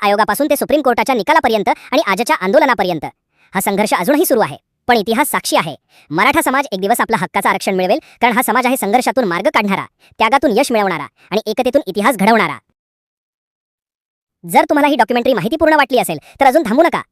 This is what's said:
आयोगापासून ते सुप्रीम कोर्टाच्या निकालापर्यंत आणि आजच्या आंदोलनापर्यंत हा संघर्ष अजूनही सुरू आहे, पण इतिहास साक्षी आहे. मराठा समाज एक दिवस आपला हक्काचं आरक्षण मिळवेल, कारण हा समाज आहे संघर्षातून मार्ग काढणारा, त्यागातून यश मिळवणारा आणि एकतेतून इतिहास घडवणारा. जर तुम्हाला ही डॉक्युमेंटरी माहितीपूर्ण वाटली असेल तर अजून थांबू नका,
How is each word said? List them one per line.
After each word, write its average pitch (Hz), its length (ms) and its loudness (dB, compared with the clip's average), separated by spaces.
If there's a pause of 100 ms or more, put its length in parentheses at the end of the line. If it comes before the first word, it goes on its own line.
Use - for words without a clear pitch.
आयोगापासून 202 480 2
ते 285 60 2
सुप्रीम 269 260 0
कोर्टाच्या 247 320 0
निकालापर्यंत 233 540 0
आणि - 380 -2
आजच्या 214 300 -2
आंदोलनापर्यंत 196 680 0 (500)
हा 190 60 -2
संघर्ष 202 340 -2
अजूनही 269 320 0
सुरू 247 140 2
आहे, 151 160 -2 (320)
पण 240 80 6
इतिहास 226 340 0
साक्षी 196 260 -2
आहे. 160 180 -2 (360)
मराठा 240 300 2
समाज 269 320 -2
एक 190 80 -6
दिवस 202 200 0
आपला 220 160 0
हक्काचं 190 320 -2
आरक्षण 196 260 -2
मिळवेल, 185 240 0 (220)
कारण 240 120 0
हा 240 100 2
समाज 240 240 0
आहे 254 100 0
संघर्षातून 240 480 -2
मार्ग 175 300 -2
काढणारा, 196 300 -2 (340)
त्यागातून 226 400 2
यश 277 140 0
मिळवणारा 185 340 -2 (240)
आणि 202 160 -2
एकतेतून 240 400 0
इतिहास 208 300 0
घडवणारा. 190 400 2 (1900)
जर 208 200 2
तुम्हाला 294 240 2
ही 277 80 0
डॉक्युमेंटरी 240 380 0
माहितीपूर्ण 311 400 0
वाटली 277 240 0
असेल 185 200 -4 (220)
तर 269 60 4
अजून 277 200 4
थांबू 254 160 2
नका, 254 300 0